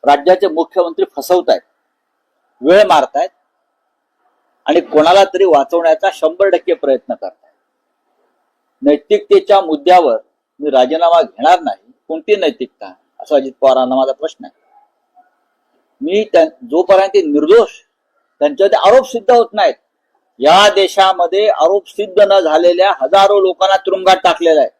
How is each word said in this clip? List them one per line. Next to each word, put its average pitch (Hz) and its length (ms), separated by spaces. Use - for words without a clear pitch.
राज्याचे 175 400
मुख्यमंत्री 170 580
फसवतायत, 139 460
वेळ 180 200
मारतायत 160 460
आणि 160 160
कोणाला 190 420
तरी 190 200
वाचवण्याचा 170 720
शंभर 180 360
टक्के 175 240
प्रयत्न 135 400
करतायत. - 400
नैतिकतेच्या 196 800
मुद्द्यावर 156 560
मी 147 100
राजीनामा 160 520
घेणार 156 380
नाही. 127 320
कोणती - 280
नैतिकता, 127 580
असा - 160
अजित 135 160
पवारांना 131 340
माझा 131 160
प्रश्न 156 340
आहे. - 160
मी 190 320
त्यां-, - 360
जोपर्यंत 185 400
ते 196 120
निर्दोष, 151 480
त्यांच्यावरती 170 360
आरोप 233 320
सिद्ध 240 240
होत 240 220
नाहीत, 190 220
या 185 340
देशामध्ये 190 760
आरोप 190 400
सिद्ध 202 320
न 196 180
झालेल्या 175 520
हजारो 196 380
लोकांना 190 380
तुरुंगात 190 460
टाकलेलं 165 360
आहे. 120 100